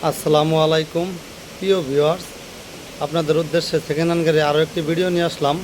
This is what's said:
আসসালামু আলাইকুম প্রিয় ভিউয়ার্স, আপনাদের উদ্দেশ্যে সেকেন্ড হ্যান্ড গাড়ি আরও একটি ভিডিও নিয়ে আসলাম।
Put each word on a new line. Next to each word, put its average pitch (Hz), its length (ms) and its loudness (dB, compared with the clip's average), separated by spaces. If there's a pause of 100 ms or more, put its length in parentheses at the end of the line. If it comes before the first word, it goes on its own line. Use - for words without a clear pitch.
(100)
আসসালামু 151 460 2 (100)
আলাইকুম 160 400 0 (500)
প্রিয় 190 220 2 (100)
ভিউয়ার্স, 151 360 2 (800)
আপনাদের 151 380 0
উদ্দেশ্যে 160 340 0 (100)
সেকেন্ড 160 240 0
হ্যান্ড 170 160 0
গাড়ি 156 220 4
আরও 147 180 2
একটি 160 220 -4
ভিডিও 175 260 0
নিয়ে 170 160 2
আসলাম। 147 340 0